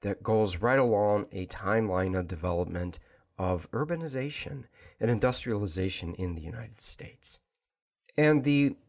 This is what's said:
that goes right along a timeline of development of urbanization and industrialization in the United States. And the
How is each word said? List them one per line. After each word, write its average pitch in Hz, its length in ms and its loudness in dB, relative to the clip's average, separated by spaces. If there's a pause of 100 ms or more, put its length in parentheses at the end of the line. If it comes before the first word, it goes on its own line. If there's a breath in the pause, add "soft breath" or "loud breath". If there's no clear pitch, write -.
that 101 220 -4
goes 107 340 2
right 120 220 2
along 104 520 2
a 95 160 -6
timeline 95 720 0
of 90 100 -2
development 87 720 -4 (380 soft breath)
of 92 340 -2
urbanization 143 920 -6 (340 soft breath)
and 113 100 2
industrialization 101 1080 0
in 90 200 -4
the 82 60 -8
United 110 400 -12
States. - 580 -10 (800)
And 151 260 6
the 143 320 4 (140)